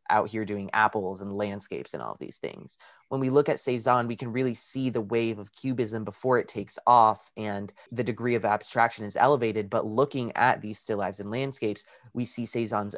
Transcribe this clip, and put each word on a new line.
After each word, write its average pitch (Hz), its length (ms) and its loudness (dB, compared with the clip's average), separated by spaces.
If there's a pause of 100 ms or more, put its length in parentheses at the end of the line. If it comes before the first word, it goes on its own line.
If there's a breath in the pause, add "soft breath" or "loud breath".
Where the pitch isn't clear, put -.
out 104 200 2
here 110 160 -4
doing 98 260 -6
apples 98 480 2
and 98 140 -8
landscapes 101 600 -6
and 67 80 -8
all 55 120 -8
of - 60 -18
these - 180 -12
things. - 400 -14 (320 soft breath)
When 135 100 -2
we 131 100 0
look 143 200 4
at 151 100 0
Cezanne, 123 480 2
we 117 80 -4
can 120 160 -6
really 123 220 0
see 131 360 -4
the 113 120 -2
wave 113 360 0
of 101 140 -14
Cubism 113 540 -4
before 123 320 2
it 107 100 0
takes - 400 -8
off 113 480 6
and 101 380 -6 (180 soft breath)
the 117 140 -2
degree 120 300 0
of 113 100 0
abstraction 110 580 2
is 104 140 -6
elevated. 113 520 4
But 110 160 0
looking 120 520 0
at 117 240 4
these 107 180 -10
still 107 200 -2
lives 95 200 -4
and 101 100 -8
landscapes, 117 540 -4 (300 soft breath)
we 123 100 -4
see 120 220 -6
Cezanne's 104 520 -2